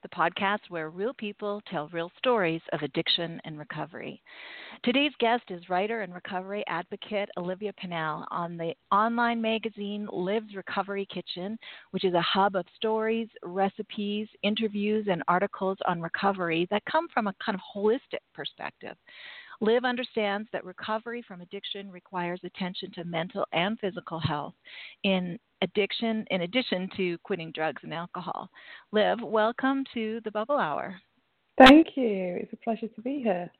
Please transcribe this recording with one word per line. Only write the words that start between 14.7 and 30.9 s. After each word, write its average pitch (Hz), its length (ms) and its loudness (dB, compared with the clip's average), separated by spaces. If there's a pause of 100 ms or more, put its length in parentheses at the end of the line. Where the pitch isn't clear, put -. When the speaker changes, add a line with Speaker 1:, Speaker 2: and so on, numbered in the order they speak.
Speaker 1:
and 170 160 0
articles 190 520 2 (100)
on 175 120 0
recovery 175 680 2
that 208 140 0
come 330 280 0
from 220 140 0
a 196 80 -4 (100)
kind 202 120 0
of 190 40 -6 (140)
holistic 214 460 0 (140)
perspective. - 640 -10 (640)
Liv 233 240 4
understands 220 680 -2
that - 120 -6
recovery 220 640 -6
from 180 140 -16
addiction 196 500 -10
requires 175 540 -4
attention 185 480 -6
to 170 120 -10
mental 170 480 -2
and 196 260 0
physical 175 400 -6
health 156 360 -2 (500)
in 180 340 2 (240)
addiction, 214 680 0
in 185 120 0
addition 190 540 -2
to 180 220 0
quitting 165 360 -4
drugs 160 300 -2
and 156 100 -8
alcohol. 175 560 -8 (400)
Liv, 208 320 4
welcome 233 600 2 (100)
to 226 300 -4
the 220 80 -6
Bubble 226 260 0
Hour. 180 380 -2 (600)